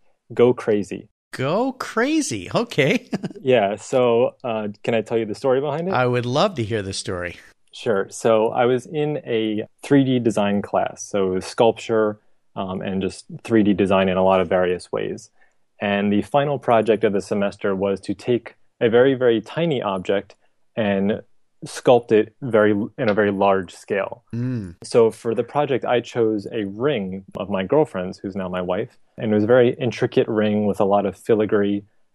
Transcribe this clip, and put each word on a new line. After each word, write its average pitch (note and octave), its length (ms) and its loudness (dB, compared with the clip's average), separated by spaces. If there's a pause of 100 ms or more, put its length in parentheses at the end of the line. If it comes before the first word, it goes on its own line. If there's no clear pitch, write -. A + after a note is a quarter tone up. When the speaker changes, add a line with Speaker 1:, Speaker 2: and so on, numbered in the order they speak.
(340)
Speaker 1:
"Go A#2+ 200 4
crazy." G2+ 560 -4 (240)
Speaker 2:
Go F#3+ 400 -2
crazy. A#3+ 800 -4
Okay. G#3+ 600 0
<laughs> G3 40 -6 (220)
Speaker 1:
Yeah. A2 340 2
So, B2 680 0
uh, A2 260 -4 (140)
can A#2+ 120 -2
I A2 60 2
tell A2+ 180 -2
you A2+ 60 -2
the G#2 100 -8
story C3 260 0
behind D3+ 260 -4
it? F#3+ 60 -2
Speaker 2:
I B2 140 0
would B2 180 -2
love D#3+ 300 0
to A#2 80 -4
hear G#2 180 -4
the F#2+ 120 -8
story. F2 420 -8 (360)
Speaker 1:
Sure. G2 380 -2
So A2+ 400 2
I B2 160 2
was B2 220 0
in D3+ 300 -4
a A2 500 -4 (160)
three C#3 200 6
D B2+ 140 2
design G2+ 460 0
class. - 400 -4
So F#2+ 280 -2
it F#2 40 -2
was F#2 100 -4
sculpture, A2 720 0 (360)
um, F#2+ 260 -6
and F#2+ 200 -4
just F#2+ 240 -6 (180)
three A2+ 200 4
D G2+ 100 4
design F#2+ 360 2
in F#2 80 0
a F#2 60 4
lot F#2+ 180 6
of F2 80 0
various F2+ 420 0
ways. - 380 -6 (520)
And G2+ 300 0
the G#2 100 2
final C#3+ 360 0
project A2+ 460 2
of G#2+ 100 0
the G2+ 80 0
semester G2+ 540 -4
was G2 260 -2
to - 120 -8
take - 420 -4 (240)
a B2 100 2
very, B2 240 6
very A#2+ 280 2
tiny D#3 400 -4
object G2 540 -4 (400)
and G2+ 460 -2 (440)
sculpt - 460 2
it G#2+ 300 2
very, G#2+ 300 2 (260)
in B2 120 -2
a G#2 40 0
very G#2 180 2
large G2 420 0
scale. - 500 -6 (100)
Speaker 2:
Mm. A#2 500 -6
Speaker 1:
So A#2 280 4
for A2+ 220 -6
the A2+ 100 -2
project, C#3 400 -2
I A#2+ 160 0
chose A2 520 -2
a A2+ 140 -4
ring G2 580 -4 (140)
of G2 120 -8
my G2 140 -4
girlfriend's, F#2+ 560 -2
who's F#2+ 160 -10
now F#2+ 140 -6
my F#2 120 -4
wife, F2+ 360 -6 (200)
and A#2+ 140 -2
it G#2+ 40 4
was G#2+ 100 4
a - 20 -2
very B2 260 6
intricate B2 540 -2
ring G#2+ 400 0
with F#2+ 120 -2
a G#2+ 60 2
lot G2+ 200 2
of F#2+ 120 -4
filigree G2+ 640 0 (320)